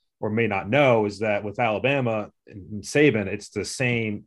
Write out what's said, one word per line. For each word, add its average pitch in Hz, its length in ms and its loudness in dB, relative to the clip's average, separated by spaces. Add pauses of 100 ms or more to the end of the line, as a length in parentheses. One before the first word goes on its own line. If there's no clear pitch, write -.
(200)
or 107 100 -4
may 113 160 0
not 98 240 -2
know 123 340 4
is 101 140 -4
that 104 260 -2
with 101 140 -8
Alabama 117 720 0 (160)
and 104 360 -12
Saban, 127 440 4
it's 104 240 -8
the 95 140 -6
same 113 640 -2